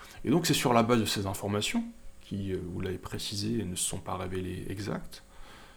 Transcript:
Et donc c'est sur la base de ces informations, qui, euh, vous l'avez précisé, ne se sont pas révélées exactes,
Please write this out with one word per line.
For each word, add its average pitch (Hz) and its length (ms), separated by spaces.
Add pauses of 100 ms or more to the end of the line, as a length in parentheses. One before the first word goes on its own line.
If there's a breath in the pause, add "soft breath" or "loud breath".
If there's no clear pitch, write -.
(240 loud breath)
Et 107 60
donc 165 160
c'est 151 80
sur 135 180
la 117 120
base 117 160
de 104 60
ces 101 200
informations, 101 560 (380)
qui, 98 320
euh, 90 160
vous 95 120
l'avez 92 180
précisé, 107 640
ne 90 100
se - 80
sont - 160
pas 95 180
révélées 92 520
exactes, 98 560 (520 loud breath)